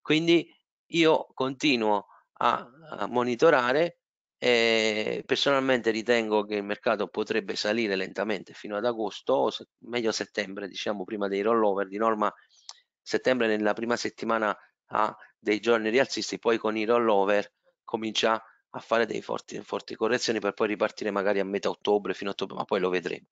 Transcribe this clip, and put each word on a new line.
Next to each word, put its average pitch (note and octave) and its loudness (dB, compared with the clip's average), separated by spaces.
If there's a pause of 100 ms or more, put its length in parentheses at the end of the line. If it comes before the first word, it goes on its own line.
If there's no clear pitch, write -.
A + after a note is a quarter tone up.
Quindi E3 2 (360)
io D#3+ 4
continuo B2 0 (320)
a, - 0 (220)
a - -6
monitorare B2 2 (400)
e A2+ 2
personalmente C3 2
ritengo A2 0
che G#2 -4
il G2+ -2
mercato G#2 -2
potrebbe G#2+ -4
salire G#2 0
lentamente G2 -6
fino G#2 -8
ad G#2 -2
agosto, A2+ -2
o C3 0
se-, - -12 (120)
meglio A2+ -2
settembre, G2+ -6
diciamo, G2+ -6
prima G2+ -4
dei G2 -2
rollover. G#2 2
Di F#2+ -10
norma G#2+ 0 (680)
settembre B2+ 0
nella G#2+ 2
prima A#2 -2
settimana A2 -2 (300)
ha A2 -2 (220)
dei G#2+ 0
giorni A2 2
rialzisti, A2+ 0
poi A#2 2
con A2 -2
i G#2+ -2
rollover G#2 2 (320)
comincia A2 -2 (340)
a B2+ -10
fare A2+ 0
dei G#2+ -6
forti, A2+ -8
forti G#2 -8
correzioni A2 -2
per G2 -2
poi A2+ -2
ripartire G#2 -2
magari G2 0
a G2 0
metà G2 -4
ottobre, G2+ 0
fino G2+ -6
a - -6
ottobre, F2+ -8
ma F#2 -6
poi G#2 -2
lo F#2 0
vedremo. E2+ -4